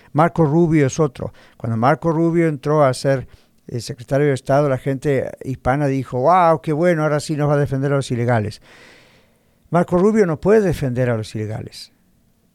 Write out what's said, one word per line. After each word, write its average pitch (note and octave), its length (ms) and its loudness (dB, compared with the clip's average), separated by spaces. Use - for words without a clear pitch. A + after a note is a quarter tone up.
"Marco E3 320 2
Rubio D#3 440 2
es - 120 -4
otro". - 320 -4
Cuando A2+ 220 -6
Marco D3 340 0
Rubio E3 380 0
entró D3 340 0
a C3 100 2
ser C3+ 340 -2
el A#2+ 140 -8
secretario C#3 460 -2
de C#3+ 60 2
Estado, C#3 340 0
la C3 100 0
gente C3+ 540 -2
hispana C3 420 -2
dijo, C3+ 320 -4
"Wow, E3 420 4
qué D#3 120 -4
bueno, D#3+ 300 2
ahora D3+ 180 0
sí D#3 160 -6
nos D3 120 0
va D3+ 40 2
a C#3+ 40 2
defender C#3 360 -2
a - 20 2
los C3+ 160 -4
ilegales". A#2 500 -2
Marco F3 260 0
Rubio G#3 300 4
no D#3 120 -2
puede G#3+ 220 4
defender B2+ 480 -2
a A#2 80 0
los G#2+ 160 -8
ilegales. - 580 -10